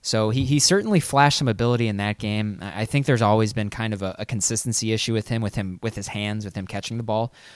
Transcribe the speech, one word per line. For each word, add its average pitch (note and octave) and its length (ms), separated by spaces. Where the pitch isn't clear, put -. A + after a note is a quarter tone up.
So A2 280
he, B2+ 140
he C#3+ 160
certainly G3+ 400
flashed C#3 380
some C#3 100
ability A#2 400
in G#2 100
that G#2 200
game. G#2+ 440
I, F#2+ 200
I - 20
think C#3+ 200
there's B2+ 160
always G#2+ 320
been G#2 160
kind A2 240
of G2 100
a, F#2+ 180
a G#2 40
consistency A2 680
issue A2 200
with A2 160
him, A2+ 140
with G#2 140
him, F#2+ 260
with A2+ 120
his G2+ 120
hands, G#2 380
with G2 120
him F#2+ 100
catching G2+ 300
the A#2 60
ball, A2+ 320